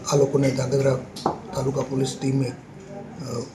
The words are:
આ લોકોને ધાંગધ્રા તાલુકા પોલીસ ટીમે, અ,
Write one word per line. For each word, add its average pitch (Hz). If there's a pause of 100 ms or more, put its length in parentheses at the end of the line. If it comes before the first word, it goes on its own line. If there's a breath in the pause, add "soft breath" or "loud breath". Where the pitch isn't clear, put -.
(120)
આ 147
લોકોને 139
ધાંગધ્રા 131 (560)
તાલુકા 135
પોલીસ 135
ટીમે, 135
અ, - (140)